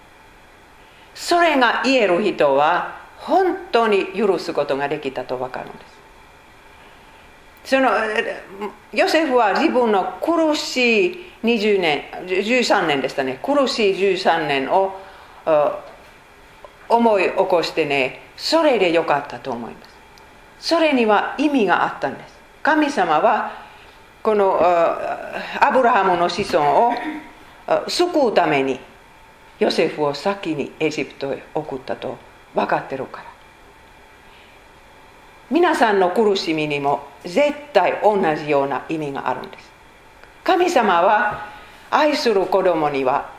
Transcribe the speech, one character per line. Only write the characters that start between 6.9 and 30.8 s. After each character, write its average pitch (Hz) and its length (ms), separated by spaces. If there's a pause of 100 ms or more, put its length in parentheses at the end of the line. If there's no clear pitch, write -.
す。 - 120
そ 269 40
の、 254 120 (1000)
ヨ 339 160
セ 330 180
フ 254 120
は 208 160
自 233 160
分 233 220
の 185 300
苦 320 340
し 233 520
い - 240 (120)
二 226 160
十 208 180
年、 156 260 (400)
十 240 200
三 190 240
年 143 140
で 127 60
し - 60
た 139 100
ね。 131 180
苦 277 280
し 208 220
い 190 40
十 185 220
三 165 300
年 139 240
を、 190 280 (460)
あ、 151 320 (1120)
思 226 300
い 170 100
起 - 60
こ 185 260
し 156 100
て 160 140
ね、 139 360 (140)
そ 320 280
れ 262 160
で 180 120
よ 165 120
か 147 160
っ - 80
た - 120
と 135 120
思 117 180
い - 60
ま - 100
す。 - 60 (680)
そ 330 200
れ 311 140
に 240 120
は 208 320
意 294 120
味 269 160
が 139 180
あ 156 40
っ - 120
た 143 80
ん 135 100
で - 100
す。 - 120 (240)
神 302 260
様 165 300
は - 320 (720)
こ 220 100
の、 190 280
あ、 170 720 (260)
ア 269 120
ブ 254 120
ラ 233 80
ハ 202 120
ム 185 140
の 175 120
子 190 260
孫 151 320
を、 240 60 (760)
あ、 - 200
救 320 400
う 202 60
た 170 140
め 143 160
に 135 160 (800)
ヨ - 100
セ 170 180
フ 151 160
を 143 120
先 196 400
に 131 240
エ 156 100